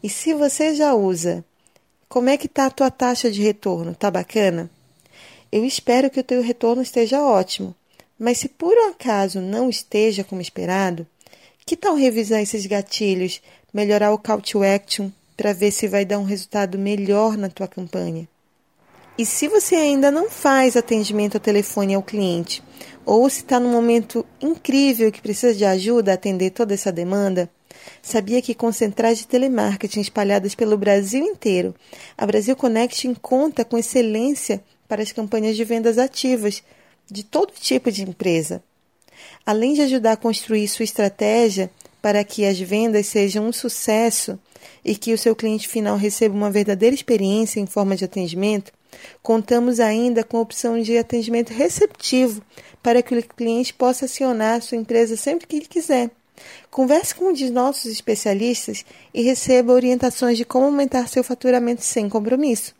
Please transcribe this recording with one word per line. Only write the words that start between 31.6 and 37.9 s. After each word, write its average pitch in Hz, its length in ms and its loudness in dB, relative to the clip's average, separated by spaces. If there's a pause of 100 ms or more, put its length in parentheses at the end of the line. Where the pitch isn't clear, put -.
a 214 80 -2
Brasil 208 300 0
Connection 247 580 -2
conta 262 500 0
com 233 140 -2
excelência 226 840 -2 (240)
para 214 140 -4
as 208 100 -6
campanhas 220 420 -2
de 220 100 -2
vendas 226 320 0
ativas 247 680 -2 (440)
de 202 140 -12
todo 311 300 -2
tipo 254 400 -2